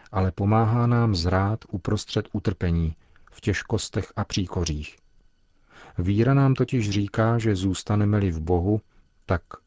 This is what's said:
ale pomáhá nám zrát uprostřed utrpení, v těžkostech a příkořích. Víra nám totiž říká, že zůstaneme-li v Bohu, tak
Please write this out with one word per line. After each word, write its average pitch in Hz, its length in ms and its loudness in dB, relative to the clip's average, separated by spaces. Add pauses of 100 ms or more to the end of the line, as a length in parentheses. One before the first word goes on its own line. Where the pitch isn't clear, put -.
(120)
ale 95 200 0
pomáhá 110 560 2
nám 117 280 2
zrát 92 440 0 (120)
uprostřed - 640 -4
utrpení, 85 600 -2 (360)
v - 100 -20
těžkostech - 720 -4
a 107 80 -4
příkořích. 85 720 -4 (1000)
Víra 104 360 2
nám 135 200 4
totiž 123 360 0
říká, 110 480 0
že 110 180 0
zůstaneme-li 101 760 0
v 80 100 -4
Bohu, 90 400 0 (440)
tak - 160 0 (260)